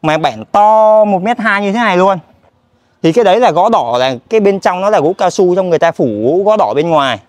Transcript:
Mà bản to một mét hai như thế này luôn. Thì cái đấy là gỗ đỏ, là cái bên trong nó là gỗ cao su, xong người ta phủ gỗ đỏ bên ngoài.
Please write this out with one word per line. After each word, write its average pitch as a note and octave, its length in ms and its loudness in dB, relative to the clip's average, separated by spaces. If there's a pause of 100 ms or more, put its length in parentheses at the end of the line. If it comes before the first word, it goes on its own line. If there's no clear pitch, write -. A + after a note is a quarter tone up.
Mà D#3 160 0
bản A#2+ 340 -6
to G#3+ 520 4
một G3 180 -2
mét A#3 160 -4
hai G3+ 240 -2
như G3 100 -2
thế A3 60 -2
này G#3+ 180 0
luôn. F#3+ 220 2 (840)
Thì E3 100 2
cái A#3 120 2
đấy G3 160 4
là A#3+ 100 2
gỗ F3 180 0
đỏ, C3 300 -2
là C3 160 -2 (160)
cái A3 100 0
bên G3 200 0
trong F3+ 200 -4
nó G3+ 100 -2
là G3+ 100 2
gỗ D#3 180 0
cao F#3 120 0
su, F3+ 260 0
xong F#3 140 -2
người D#3+ 80 0
ta E3 140 0
phủ C3+ 520 -2
gỗ G#3+ 120 2
đỏ C3+ 200 0
bên D#3+ 140 -2
ngoài. C3+ 280 0 (100)